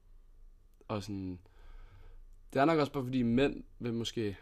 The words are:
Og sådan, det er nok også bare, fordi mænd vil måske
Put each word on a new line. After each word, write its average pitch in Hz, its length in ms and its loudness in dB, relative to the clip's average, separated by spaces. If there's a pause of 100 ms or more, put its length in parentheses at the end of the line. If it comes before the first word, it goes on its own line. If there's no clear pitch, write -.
(880)
Og 104 140 -2
sådan, 95 380 -6 (1120)
det 135 80 2
er 135 40 6
nok 165 140 6
også 139 140 2
bare, 139 120 -2
fordi 127 180 0
mænd 120 420 4 (140)
vil 117 160 -4
måske 110 480 -2